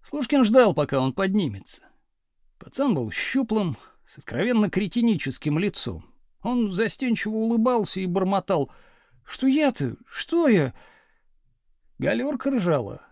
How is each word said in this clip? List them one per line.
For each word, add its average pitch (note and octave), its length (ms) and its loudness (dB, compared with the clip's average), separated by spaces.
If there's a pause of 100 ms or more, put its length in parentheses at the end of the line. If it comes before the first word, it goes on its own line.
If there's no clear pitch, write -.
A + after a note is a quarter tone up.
Слушкин C#4+ 400 0
ждал, A3 280 6
пока C#3+ 280 0
он C3 120 0
поднимется. F#3+ 720 -2 (760)
Пацан - 360 -2
был A#2+ 160 -2
щуплым, A3 680 -2 (300)
с - 120 -20
откровенно G#3+ 520 0
кретиническим G3 880 0
лицом. A#2 480 -4 (360)
Он A#3 280 -2
застенчиво G#3+ 640 -2
улыбался A3+ 640 0
и F#3+ 80 -4
бормотал: F#3 640 0 (540)
Что - 240 -4
я-то? C4 480 2 (100)
Что - 400 -2
я? E3+ 280 4 (1200)
Галёрка B3 540 -2
ржала. E3+ 600 0